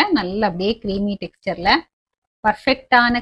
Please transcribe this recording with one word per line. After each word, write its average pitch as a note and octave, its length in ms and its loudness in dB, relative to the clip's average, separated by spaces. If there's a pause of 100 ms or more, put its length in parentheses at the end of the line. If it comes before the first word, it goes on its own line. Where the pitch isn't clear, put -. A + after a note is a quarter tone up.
(200)
நல்லா G3 300 -2
அப்படியே F#3 240 -2 (100)
கிரீமி G3+ 300 -4 (100)
டெக்ஸ்சர்ல, F3 460 -6 (760)
பர்ஃபெக்டான A#3+ 760 2